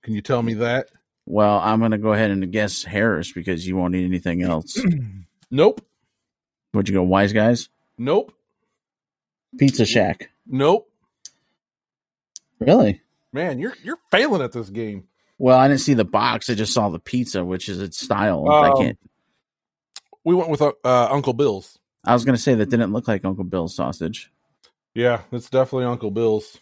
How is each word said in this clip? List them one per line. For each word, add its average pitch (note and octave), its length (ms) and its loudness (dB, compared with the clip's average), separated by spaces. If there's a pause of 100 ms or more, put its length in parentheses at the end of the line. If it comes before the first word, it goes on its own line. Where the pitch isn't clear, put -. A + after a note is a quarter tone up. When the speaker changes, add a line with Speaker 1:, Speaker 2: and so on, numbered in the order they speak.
Speaker 1:
Can A2 120 -6
you G2+ 80 -6
tell B2 200 -2
me A2+ 120 -2
that? A#2+ 340 -4 (380)
Speaker 2:
Well, G#2 320 2
I'm A2 220 2
gonna A2 180 2
go G#2+ 160 0
ahead G#2+ 160 2
and F#2+ 200 -2
guess G#2 340 -4
Harris G2 480 -2
because F2 340 -6
you F#2 100 -4
won't F2+ 180 -2
eat F#2 100 -2
anything F2+ 380 -2
else. E2 400 -4
Speaker 1:
<clears throat> F#3 100 0 (580)
Nope. D3+ 300 2 (920)
Speaker 2:
What'd G2 180 -2
you G2 40 -2
go, F#2+ 100 2
Wise G2 280 2
Guys? A2+ 380 0 (260)
Speaker 1:
Nope. D3 380 -4 (1200)
Speaker 2:
Pizza C3 300 4
Shack? G2+ 420 0 (180)
Speaker 1:
Nope. C#3+ 440 0 (1700)
Speaker 2:
Really? A#2 400 4 (320)
Speaker 1:
Man, D3 260 -6
you're, G#3 140 -8 (100)
you're C4+ 160 -10 (120)
failing G#3 320 0
at B2 100 -6
this A2+ 160 -10
game. G#2 400 -10 (300)
Speaker 2:
Well, B2+ 200 6
I C3 100 8
didn't C#3 120 4
see C#3+ 140 2
the A2 100 2
box. A2+ 460 -2
I A#2+ 40 0
just G#2 200 -4
saw G#2 160 0
the E2+ 80 -8
pizza, A#2 480 -4
which F#2 240 -6
is F#2 100 -6
its F#2+ 180 -10
style. G2+ 480 0
I D3+ 220 6
Speaker 1:
Um, C#3 80 4
Speaker 2:
can't A#2+ 220 -2 (1200)
Speaker 1:
we E3 120 2
went E3+ 160 0
with, D3 100 -2
uh, D3 120 2 (120)
uh, B2 260 4
Uncle C3+ 220 -2
Bill's. A2+ 460 -2 (260)
Speaker 2:
I - 80 2
was B2 140 2
gonna C3 100 2
say C3 180 0
that G#2+ 140 0
didn't A2 240 0
look A#2+ 160 -6
like G#2 160 -2
Uncle F#2+ 200 -4
Bill's F2+ 300 -6
sausage. - 560 -8 (640)
Speaker 1:
Yeah, A#2+ 280 0 (100)
it's A#2+ 160 -10
definitely C3 380 0
Uncle A#2+ 240 -4
Bill's. G#2+ 520 -2